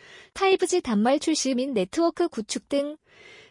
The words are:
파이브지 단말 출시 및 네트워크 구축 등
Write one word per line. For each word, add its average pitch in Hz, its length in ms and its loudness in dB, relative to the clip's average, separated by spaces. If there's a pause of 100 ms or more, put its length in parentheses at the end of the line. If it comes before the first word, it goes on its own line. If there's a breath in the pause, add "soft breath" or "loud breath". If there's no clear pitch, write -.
(340 loud breath)
파이브지 381 480 2
단말 240 380 2
출시 294 340 0
및 262 180 -2
네트워크 330 560 0
구축 - 420 -8
등 285 280 -2 (540 loud breath)